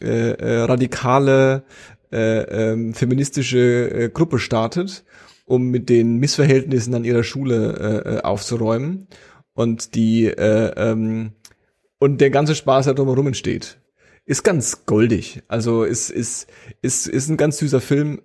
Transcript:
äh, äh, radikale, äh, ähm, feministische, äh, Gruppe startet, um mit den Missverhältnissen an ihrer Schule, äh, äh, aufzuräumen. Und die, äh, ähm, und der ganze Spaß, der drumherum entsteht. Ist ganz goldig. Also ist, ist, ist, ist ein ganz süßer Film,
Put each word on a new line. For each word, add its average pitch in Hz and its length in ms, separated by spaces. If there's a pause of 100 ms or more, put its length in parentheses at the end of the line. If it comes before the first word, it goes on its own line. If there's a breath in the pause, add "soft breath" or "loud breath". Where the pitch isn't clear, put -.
äh, 117 320
äh, 117 300
radikale, 131 1000 (500 loud breath)
äh, 110 600
ähm, 113 220
feministische, 123 960
äh, 120 180
Gruppe 156 300
startet, 127 680 (400 soft breath)
um 127 240
mit 123 200
den 117 280
Missverhältnissen 131 800
an 117 100
ihrer 117 180
Schule, 110 840
äh, 110 100
äh, - 60
aufzuräumen. 117 880 (460 loud breath)
Und 117 400
die, 113 320
äh, 107 500
ähm, 110 560 (680)
und 139 220
der 139 100
ganze 151 240
Spaß, 135 300
der 135 100
drumherum 135 320
entsteht. - 540 (440 soft breath)
Ist 135 180
ganz - 440
goldig. 110 640
Also 117 360
ist, - 260
ist, - 380 (340 loud breath)
ist, - 260
ist 131 200
ein 160 80
ganz 147 220
süßer 139 220
Film, 147 440